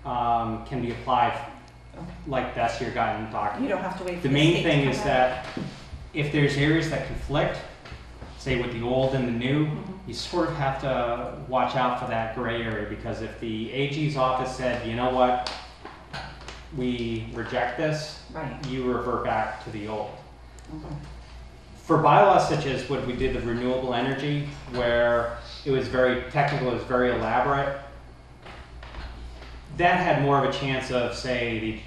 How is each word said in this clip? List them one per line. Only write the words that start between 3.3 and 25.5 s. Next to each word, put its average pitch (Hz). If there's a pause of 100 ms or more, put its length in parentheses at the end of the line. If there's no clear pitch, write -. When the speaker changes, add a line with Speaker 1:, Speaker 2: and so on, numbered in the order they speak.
Speaker 1:
document. 107
Speaker 2:
You 202
don't -
have 180
to 185
wait 180
for 175
Speaker 1:
The 156
Speaker 2:
the 135
Speaker 1:
main 156
Speaker 2:
state 151
to 165
Speaker 1:
thing 143
Speaker 2:
come 131
Speaker 1:
is -
Speaker 2:
back? 127
Speaker 1:
that - (480)
if 147
there's 143
areas 156
that -
conflict, - (800)
say 123
with 120
the 113
old 131
and 123
the 117
new, 135
Speaker 2:
Mm-hmm. - (160)
Speaker 1:
you 113
sort 160
of -
have 135
to 123 (100)
watch 127
out 123
for 113
that 113
gray 117
area, 104
because 107
if -
the 113
A 139
G's 147
office 127
said, 120
"You 113
know 123
what? 127 (1300)
We 117
reject 117
this," 151 (100)
Speaker 2:
Right. 139 (120)
Speaker 1:
you 123
revert 117
back 127
to 113
the 107
old. 107 (640)
Speaker 2:
Okay. 151 (880)
Speaker 1:
For 160
bylaws 123
such 147
as 127
what 117
we 123
did, 123
the 123
renewable 123
energy, 143 (260)
where 120 (260)